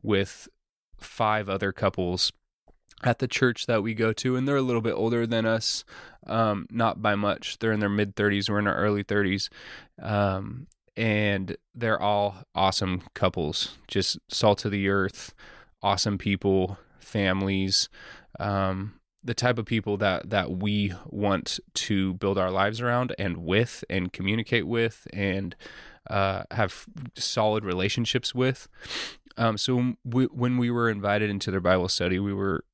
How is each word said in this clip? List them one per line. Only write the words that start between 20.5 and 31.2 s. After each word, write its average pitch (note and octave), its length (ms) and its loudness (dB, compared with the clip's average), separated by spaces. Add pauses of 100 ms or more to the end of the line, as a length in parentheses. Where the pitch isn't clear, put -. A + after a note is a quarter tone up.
we G2+ 420 0 (120)
want G2 540 -2 (140)
to F#2+ 400 0
build G2 240 0
our F#2 120 2
lives G2+ 300 0
around B2 400 0
and F2 200 -2
with F#2+ 500 0
and F2+ 240 -2
communicate G#2 540 -2
with A#2 440 -2
and, G2 460 -2 (520)
uh, G2 420 0
have - 340 -2 (320)
solid G#2+ 480 2
relationships G2 680 0
with. B2+ 360 0 (680)
Um, A2+ 220 2
so B2+ 180 0
when B2 300 0
we, B2 220 2
when B2 300 0
we A#2+ 140 2
were A#2 180 2
invited G#2 400 2